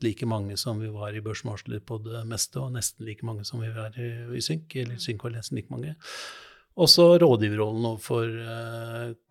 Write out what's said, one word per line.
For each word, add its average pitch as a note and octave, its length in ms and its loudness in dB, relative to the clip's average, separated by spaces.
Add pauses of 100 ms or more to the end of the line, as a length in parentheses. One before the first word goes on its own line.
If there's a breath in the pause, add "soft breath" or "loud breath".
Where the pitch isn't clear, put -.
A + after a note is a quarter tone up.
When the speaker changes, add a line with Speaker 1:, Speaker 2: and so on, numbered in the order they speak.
Speaker 1:
like A2+ 240 0
mange G2+ 320 -2
som A2+ 160 -4
vi A2 160 -4
var G#2 240 -8
i G#2+ 80 -10
Børsmarsler G#2+ 560 -6
på A2+ 240 -8
det A#2 240 -8
meste, A#2 320 -4
og B2+ 160 -6
nesten A2 320 -6
like G#2+ 160 -10
mange A2 240 -6
som A#2 160 -6
vi A2+ 80 -6
var A2 240 -10
i, A#2+ 140 -6 (260)
i A#2+ 80 -4
Sync, D#3+ 300 -4
eller A#2+ 240 -6
Speaker 2:
Mm. - 80 -8
Speaker 1:
Sync A2 180 -6
var A#2 140 -6
nesten A#2+ 180 -6
like A2 160 -8
mange. C#3+ 240 -8 (800 loud breath)
Og E3+ 160 8
så E3+ 160 10 (160)
rådgiverrollen A2 720 4
overfor, A2+ 420 -2
eh, A#2 800 -8 (140)